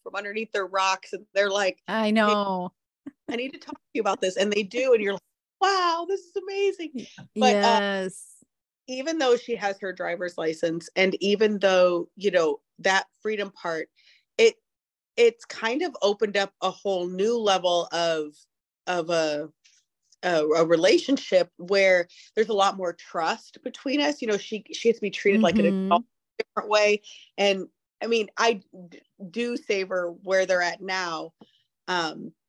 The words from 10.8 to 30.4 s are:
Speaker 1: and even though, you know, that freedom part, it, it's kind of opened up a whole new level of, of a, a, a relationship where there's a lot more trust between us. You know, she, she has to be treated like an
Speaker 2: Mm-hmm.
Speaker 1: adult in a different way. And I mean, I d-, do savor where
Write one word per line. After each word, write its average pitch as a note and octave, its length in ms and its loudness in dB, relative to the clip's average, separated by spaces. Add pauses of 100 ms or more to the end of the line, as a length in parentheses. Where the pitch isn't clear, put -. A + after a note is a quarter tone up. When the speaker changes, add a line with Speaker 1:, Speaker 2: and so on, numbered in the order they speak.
Speaker 1:
and F#3+ 260 2
even G3+ 380 2
though, F3+ 580 2
you F#3+ 140 -2
know, E3 300 0 (200)
that F#3+ 260 2 (160)
freedom G3+ 280 -6
part, E3 380 -8 (500)
it, A3+ 180 6 (600)
it's A#3 280 2
kind A#3+ 380 -4
of D#4+ 200 -6
opened G#3 340 0
up G3 240 -2
a F#3 100 -2
whole F#3 380 -4
new G3+ 300 -2
level F3+ 540 2
of, D#3+ 420 -2 (520)
of F3 220 -4
a, D#3 400 0 (760)
a, E3+ 220 2
a D#3+ 220 2
relationship G#3+ 880 2
where F#3 520 2 (260)
there's G#3+ 160 0
a A3 40 -2
lot G3 220 2
more F3+ 160 -6
trust F3 720 -6
between C4+ 380 -4
us. D4 180 -2
You A#3 80 -6
know, G#3 80 0
she, G3+ 360 -8
she - 160 0
has A3 80 4
to - 40 -14
be G3+ 100 -4
treated G#3 320 2
like F3+ 160 4
an G3+ 80 4
Speaker 2:
Mm-hmm. F#3+ 240 0
Speaker 1:
adult F3 120 4
in - 40 -14 (340)
a - 40 -4
different G#3 260 -8
way. G#3 320 4 (360)
And G3 300 0 (340)
I - 40 -6
mean, A3+ 300 0
I A3+ 240 2 (300)
d-, - 100 -20 (300)
do A#3+ 260 -4
savor F#3 680 -4
where F#3+ 220 2